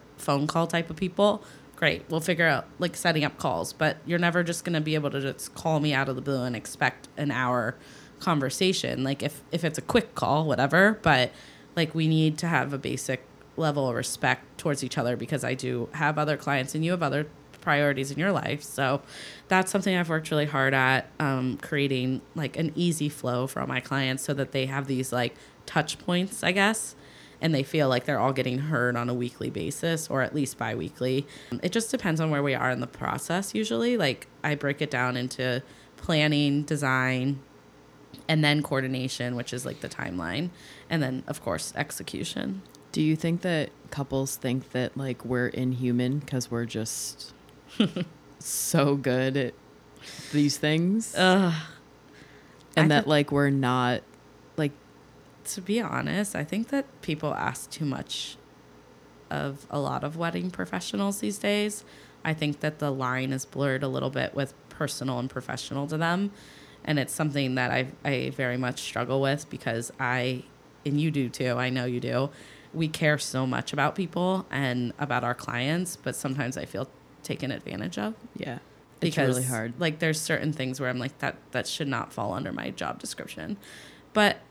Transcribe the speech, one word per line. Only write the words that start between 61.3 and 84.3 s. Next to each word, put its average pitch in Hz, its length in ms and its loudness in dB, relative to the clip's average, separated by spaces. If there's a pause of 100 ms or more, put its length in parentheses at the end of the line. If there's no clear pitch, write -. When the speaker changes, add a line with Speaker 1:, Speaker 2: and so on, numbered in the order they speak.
Speaker 1:
days. 208 460 -2 (400)
I 160 100 0
think 147 260 -2
that 151 200 -4
the 147 100 0
line 131 420 0
is 135 140 -4
blurred 135 360 0
a 135 60 -2
little 131 220 -2
bit 135 240 -2
with 139 180 -2 (160)
personal 135 500 -4
and 127 120 -4
professional 135 560 -6
to 156 100 -4
them. 180 360 0 (520)
And 151 140 2
it's - 160 -2
something 143 400 0
that 123 160 2
I, 127 160 2 (180)
I 131 260 0
very 127 280 -2
much 123 240 -2
struggle 131 400 0
with 139 260 0
because 117 500 -4
I, 127 460 0 (400)
and 147 160 2
you 160 100 2
do 135 200 0
too, 127 260 0
I 127 140 0
know 127 160 0
you 123 140 -2
do, 123 280 0 (460)
we 160 140 0
care 156 280 2
so 131 300 -2
much 123 260 -2
about 147 220 2
people 185 560 0
and 127 480 0
about 127 260 0
our 120 100 0
clients, 151 640 -2
but 127 180 -6
sometimes 135 440 -4
I 135 80 -6
feel - 220 -6 (340)
taken - 280 -6
advantage - 460 -8
of. 214 160 -4 (240)
Speaker 2:
Yeah. 127 200 -8
It's - 440 -20
Speaker 1:
Because, 147 360 2
Speaker 2:
really 127 120 0
hard. 117 300 -2
Speaker 1:
like, 156 200 0
there's 156 220 2
certain 151 320 0
things 131 280 -4
where 127 100 0
I'm 127 80 -2
like, 123 220 -6
"That, - 160 -2 (160)
that 123 140 -2
should 147 220 -4
not 123 240 -2
fall 101 220 -2
under - 180 -4
my 55 180 -6
job - 280 -6
description." - 580 -8 (560)
But 208 260 4 (120)